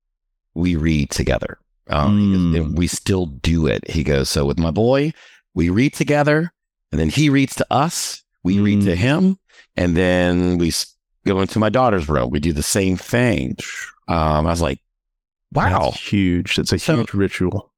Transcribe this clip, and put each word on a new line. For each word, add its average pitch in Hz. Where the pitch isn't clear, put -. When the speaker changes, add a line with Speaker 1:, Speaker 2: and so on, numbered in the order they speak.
Speaker 1:
we 87
read 78
together." -
Um, 104
he 101
goes, 92
Speaker 2:
Mm. 82
Speaker 1:
"And 76
we 87
still 92
do 78
it." 53
He 78
goes, 67
"So 73
with 71
my 82
boy, 131
we 85
read 120
together, 147
and 76
then 78
he 151
reads 135
to -
us, -
we 95
read 101
Speaker 2:
Mm. 98
Speaker 1:
to 87
him, 160
and 90
then 90
we 85
s-, -
go 95
into 95
my 107
daughter's 101
room. 64
We 73
do 80
the 73
same 95
thing." 101
Um, 78
I -
was 85
like, 71
"Wow." 147
Speaker 2:
That's -
huge. 92
That's 90
a 90
Speaker 1:
So 156
Speaker 2:
huge 113
ritual. 98